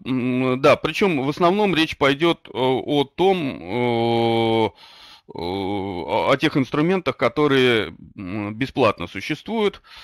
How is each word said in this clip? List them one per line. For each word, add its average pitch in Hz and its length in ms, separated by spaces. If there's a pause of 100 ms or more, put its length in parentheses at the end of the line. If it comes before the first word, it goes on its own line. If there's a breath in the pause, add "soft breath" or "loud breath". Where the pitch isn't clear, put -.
м, 127 560
да, 139 160
причем 160 480
в 139 40
основном 185 480
речь 160 200
пойдет, 143 520
э, - 40
о 131 520
том, 170 580
э, 117 1040
э, 101 40 (640 loud breath)
о, 95 960
о 135 40
тех 151 200
инструментах, 151 600
которые, 127 800 (220)
м, 101 380
бесплатно 113 520
существуют. 196 760 (240 loud breath)